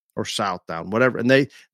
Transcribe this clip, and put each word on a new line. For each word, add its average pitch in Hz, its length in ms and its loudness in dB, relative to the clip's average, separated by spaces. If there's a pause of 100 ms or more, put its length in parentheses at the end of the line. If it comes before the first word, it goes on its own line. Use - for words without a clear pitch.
(140)
or 110 100 -4
Southdown, 90 680 -6
whatever, 120 280 2
and 120 120 0
they, 135 180 4 (260)